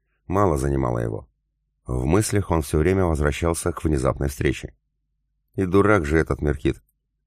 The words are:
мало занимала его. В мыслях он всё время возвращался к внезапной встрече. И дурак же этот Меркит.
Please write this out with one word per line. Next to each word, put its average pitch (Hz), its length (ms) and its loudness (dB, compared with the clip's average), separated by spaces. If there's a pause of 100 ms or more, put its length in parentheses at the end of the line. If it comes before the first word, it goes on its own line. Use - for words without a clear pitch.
(260)
мало 90 320 2
занимала 65 400 0
его. 55 300 -6 (580)
В 64 180 -4
мыслях 98 460 0
он 82 120 2
всё 78 160 -2
время 92 280 2
возвращался 80 680 -2
к - 100 -10
внезапной 69 460 0
встрече. - 480 -4 (800)
И 98 100 -2
дурак 98 400 4
же 76 140 2
этот 73 240 0
Меркит. 69 400 -2 (440)